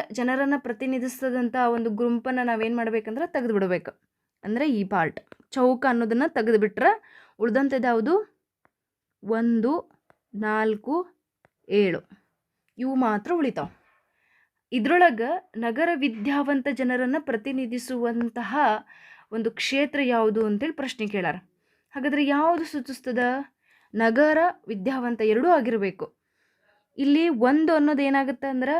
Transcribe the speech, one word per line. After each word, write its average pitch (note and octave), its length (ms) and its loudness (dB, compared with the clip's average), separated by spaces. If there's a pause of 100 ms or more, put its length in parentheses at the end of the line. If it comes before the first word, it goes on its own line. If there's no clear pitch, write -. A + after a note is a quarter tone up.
(120)
ಜನರನ್ನ C4 460 0
ಪ್ರತಿನಿಧಿಸ್ತದಂತ B3+ 1000 -4
ಒಂದು A#3 340 0
ಗುಂಪನ್ನ A#3+ 540 -2
ನಾವೇನ್ A3+ 320 -2
ಮಾಡ್ಬೇಕಂದ್ರೆ A3+ 520 -4
ತೆಗೆದು A#3+ 260 -2
ಬಿಡ್ಬೇಕು. F3+ 380 -2 (520)
ಅಂದ್ರೆ C4 280 -2
ಈ G#3 120 0
ಪಾರ್ಟ್ F3+ 360 -2 (320)
ಚೌಕ B3+ 380 2
ಅನ್ನೋದನ್ನ A#3 380 0
ತೆಗೆದು A3 320 2
ಬಿಟ್ರೆ B3+ 640 0 (160)
ಉಳ್ದಂಥದ್ದು B3+ 480 0
ಯಾವುದು? C4 520 0 (840)
ಒಂದು, A#3 800 -2 (340)
ನಾಲ್ಕು, A3 720 -2 (600)
ಏಳು G3 300 2 (800)
ಇವು C4 180 -4
ಮಾತ್ರ A3 400 0
ಉಳಿತಾವ. A#3+ 340 -2 (1040)
ಇದ್ರೊಳಗ C4 500 4 (360)
ನಗರ A#3 380 -2
ವಿದ್ಯಾವಂತ C#4 760 -2
ಜನರನ್ನ B3+ 480 -2
ಪ್ರತಿನಿಧಿಸುವಂತಹ A#3+ 1400 -4 (720)
ಒಂದು A3 200 -2
ಕ್ಷೇತ್ರ C#4+ 500 -2
ಯಾವುದು A3+ 440 2
ಅಂತೇಳಿ G#3+ 260 -2
ಪ್ರಶ್ನೆ A#3+ 360 -6
ಕೇಳಾರ. F3+ 280 -2 (560)
ಹಾಗಾದ್ರೆ C#4+ 340 0
ಯಾವುದು D#4 400 2
ಸೂಚಿಸ್ತದ? B3+ 540 -6 (760)
ನಗರ B3 420 4 (300)
ವಿದ್ಯಾವಂತ A#3 540 -4
ಎರಡೂ A3 280 4
ಆಗಿರ್ಬೇಕು. A3+ 680 0 (800)
ಇಲ್ಲಿ C#4+ 320 4
ಒಂದು D4 440 4
ಅನ್ನೋದು D4 280 2
ಏನಾಗುತ್ತೆ C#4 460 0
ಅಂದ್ರ B3+ 220 -2 (100)